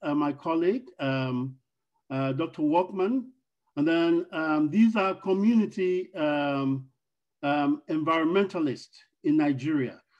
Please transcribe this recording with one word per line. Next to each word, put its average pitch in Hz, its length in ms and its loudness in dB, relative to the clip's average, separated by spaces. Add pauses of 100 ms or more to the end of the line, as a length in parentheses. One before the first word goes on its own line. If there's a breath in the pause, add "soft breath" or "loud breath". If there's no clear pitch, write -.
uh, 147 140 -2
my 147 160 0
colleague, 170 560 -2 (100)
um, 131 560 -2 (560)
uh, 135 220 -2
Doctor 160 300 -6
Workman. 190 680 0 (460)
And 208 100 2
then, 170 460 2
um, 156 360 2
these 220 280 4
are 190 180 0
community, 190 1000 0
um, 139 720 -2 (580)
um, 143 440 0
environmentalists 160 1080 0 (260)
in 151 140 2
Nigeria. 143 680 0 (180)